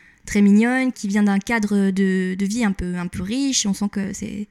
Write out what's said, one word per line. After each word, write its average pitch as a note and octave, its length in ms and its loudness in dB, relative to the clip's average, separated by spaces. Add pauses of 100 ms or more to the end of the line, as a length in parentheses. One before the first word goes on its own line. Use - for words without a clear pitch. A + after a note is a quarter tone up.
(240)
très - 160 0
mignonne, A#3 520 4
qui - 160 -8
vient G#3 160 0
d'un G3 140 2
cadre G#3 520 0
de, F#3 460 0
de G3 100 -2
vie A3+ 180 -2
un G3+ 80 2
peu, F3+ 240 -6
un F3+ 100 -6
peu F3+ 160 -10
riche. B3+ 440 -2
On G3 80 0
sent G3+ 180 -4
que G3 220 -6
c'est, G#3 360 -10